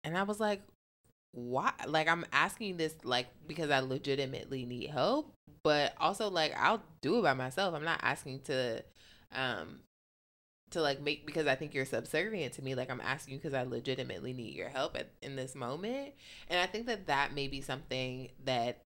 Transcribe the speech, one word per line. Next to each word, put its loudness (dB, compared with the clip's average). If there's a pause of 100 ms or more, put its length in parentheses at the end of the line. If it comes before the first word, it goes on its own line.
And -4
I 4
was 0
like, 2 (680)
"Why?" 0 (140)
Like, 4
I'm 4
asking 2
this, 0 (100)
like, 2 (200)
because 0
I 6
legitimately -2
need -6
help, 2 (300)
but 4
also, 2
like, 2
I'll 4 (180)
do 4
it 6
by 6
myself. 0
I'm -4
not 0
asking -2
to, 0 (480)
um, -4 (920)
to, 0
like, 2
make, -2
because 0
I 6
think -8
you're 0
subservient -2
to -10
me. -2
Like, -2
I'm -6
asking -4
you -8
'cause -4
I 2
legitimately -4
need -8
your -6
help -2
at, -6 (140)
in -8
this -6
moment. -4 (360)
And 4
I 6
think -4
that -4
that 2
may -2
be -6
something -6 (160)
that 0